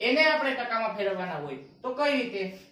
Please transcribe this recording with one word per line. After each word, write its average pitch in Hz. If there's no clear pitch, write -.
એને 277
આપણે 302
ટકામાં 226
ફેરવવાના 185
હોય, 139
તો -
કઈ 277
રીતે? 190